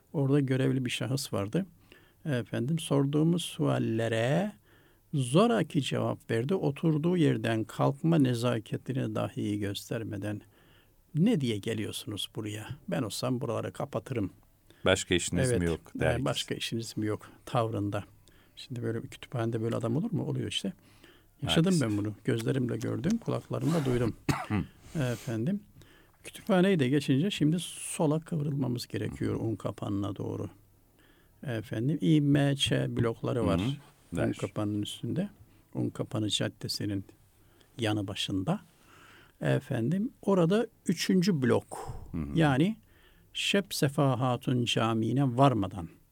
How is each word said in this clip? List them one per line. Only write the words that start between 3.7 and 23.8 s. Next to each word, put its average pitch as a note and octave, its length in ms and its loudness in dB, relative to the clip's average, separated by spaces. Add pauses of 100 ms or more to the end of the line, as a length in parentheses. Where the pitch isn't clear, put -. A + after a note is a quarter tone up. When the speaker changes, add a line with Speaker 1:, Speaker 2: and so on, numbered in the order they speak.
Speaker 1:
zoraki D#3+ 680 2
cevap A#2 500 -2
verdi. B2 240 0
Oturduğu D#3+ 600 0
yerden A#2 460 2
kalkma C#3 540 2
nezaketini B2 1000 0
dahi A2 440 -2
göstermeden, G#2 840 -6 (720)
"Ne F3+ 260 4
diye A2+ 160 0
geliyorsunuz G#2+ 760 -6
buraya? G#2+ 320 -8 (220)
Ben E3+ 140 -2
olsam B2 380 -4
buraları A2 320 -4
kapatırım." A2 600 -6 (520)
Speaker 2:
"Başka F#2 300 4
işiniz F2+ 360 2
mi A#2+ 60 2
Speaker 1:
Evet, F2 120 2
Speaker 2:
yok?" D#2+ 100 0 (160)
Speaker 1:
e, - 40 -8
Speaker 2:
der. A#2+ 260 2
Speaker 1:
"Başka - 300 -4
işiniz - 420 -6
mi G#2+ 80 -2
yok?" - 260 -4 (140)
tavrında. G#2+ 580 -2 (520)
Şimdi A#2+ 280 -10
böyle A2+ 180 -4
kütüphanede A#2 600 -4
böyle A2+ 140 -2
adam A#2 200 0
olur F#3+ 160 -2
mu? C3+ 140 -2
Oluyor B2+ 220 -4
işte. F#3 260 -4 (680)
Yaşadım D#3+ 240 2
Speaker 2:
Maalesef. D#3+ 240 2
Speaker 1:
ben G#2 80 0
bunu. G#2 160 -2 (100)
Gözlerimle B2 540 0
gördüm, A2+ 400 -2
kulaklarımla C3 680 -2